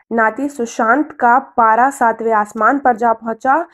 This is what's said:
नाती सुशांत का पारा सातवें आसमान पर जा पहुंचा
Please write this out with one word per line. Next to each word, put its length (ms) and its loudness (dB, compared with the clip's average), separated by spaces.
नाती 380 0
सुशांत 640 -2
का 280 2
पारा 500 2
सातवें 440 -2
आसमान 460 0
पर 180 0
जा 160 0
पहुंचा 600 -2